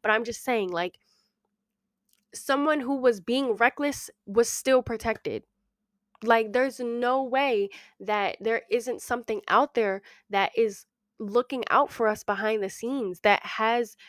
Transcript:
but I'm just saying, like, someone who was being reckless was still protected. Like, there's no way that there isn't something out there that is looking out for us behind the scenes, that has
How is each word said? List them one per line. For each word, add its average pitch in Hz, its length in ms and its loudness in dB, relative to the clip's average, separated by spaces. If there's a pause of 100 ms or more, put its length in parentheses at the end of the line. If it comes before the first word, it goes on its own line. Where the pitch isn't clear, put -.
but 214 80 0
I'm 226 140 2
just 233 180 -10
saying, 214 280 0
like, 175 280 -4 (1400)
someone 294 460 0
who 269 160 -2
was 247 240 2
being 247 340 0
reckless 277 560 0 (160)
was 226 220 2
still 262 340 2
protected. 220 640 -6 (800)
Like, 226 280 4
there's 254 280 0
no 240 420 0
way 247 460 0 (320)
that 202 400 -2
there 220 280 -2
isn't 240 320 -2
something 240 460 -4
out 247 280 4
there 196 280 0 (280)
that 196 260 2
is 220 300 0 (340)
looking 240 500 -2
out 277 220 2
for 226 160 2
us 214 160 -2
behind 208 400 -2
the 190 40 -4
scenes, 226 520 -4
that 202 260 4
has 220 500 0 (120)